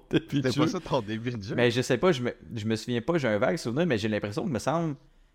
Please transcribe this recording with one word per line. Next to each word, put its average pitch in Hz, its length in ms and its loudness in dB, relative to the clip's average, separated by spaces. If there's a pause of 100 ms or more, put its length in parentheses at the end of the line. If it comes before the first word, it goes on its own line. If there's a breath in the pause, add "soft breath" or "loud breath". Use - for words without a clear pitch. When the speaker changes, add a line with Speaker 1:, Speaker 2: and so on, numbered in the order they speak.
(120)
Speaker 1:
début 143 300 0
de 131 60 0
Speaker 2:
C'était 127 120 0
pas 156 80 4
Speaker 1:
jeu. - 60 0
Speaker 2:
ça 185 60 -4
ton - 220 -2
début 110 300 -6
de 117 100 -6
jeu ? 113 140 -8
Speaker 1:
Mais 120 160 4
je 123 100 2
sais 123 160 2
pas, 180 140 4
je 131 100 0
me, 120 100 -2 (220)
je 110 140 -6
me 113 80 2
souviens 117 260 -2
pas, 170 160 0
j'ai 135 100 0
un 107 120 2
vague 165 180 2
souvenir, 139 300 0
mais 123 100 2
j'ai 107 120 -2
l'impression 104 360 -2
que 175 60 -2
me 107 80 0
semble, 156 360 0 (400)